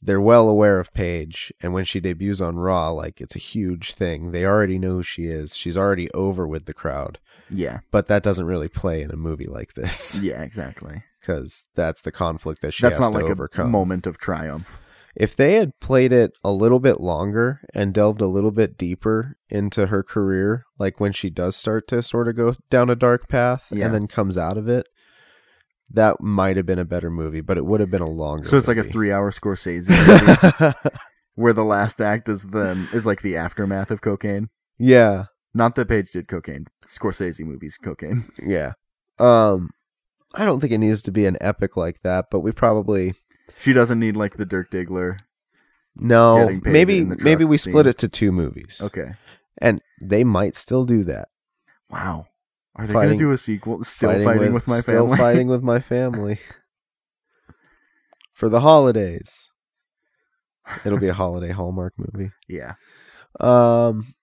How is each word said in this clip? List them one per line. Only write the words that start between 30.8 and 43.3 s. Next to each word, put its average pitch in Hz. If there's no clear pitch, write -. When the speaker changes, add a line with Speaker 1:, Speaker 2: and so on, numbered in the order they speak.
Speaker 1:
<laughs> -
Speaker 2:
where 117
the 107
last 104
act 110
is 101
them, 95
is, 113
like, 101
the 92
aftermath 95
of 107
cocaine. 104
Speaker 1:
Yeah. 113
Speaker 2:
Not 117
that 120
Page 104
did 90
cocaine. 80
Scorsese 90
movies, 76
cocaine. 92
<laughs> -
Speaker 1:
Yeah. 82
Um, 107
I 208
don't 156
think 139
it 113
needs 110
to 104
be 101
an 92
epic 98
like 85
that, 92
but 98
we 101
probably 104